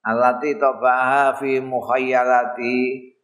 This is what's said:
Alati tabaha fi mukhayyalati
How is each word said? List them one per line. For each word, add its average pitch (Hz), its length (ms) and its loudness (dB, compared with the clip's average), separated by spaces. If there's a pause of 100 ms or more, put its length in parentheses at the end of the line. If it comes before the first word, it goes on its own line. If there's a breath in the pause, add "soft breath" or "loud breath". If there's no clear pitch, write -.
Alati 123 520 0
tabaha 131 800 2
fi 135 240 -2
mukhayyalati 123 1160 0 (460)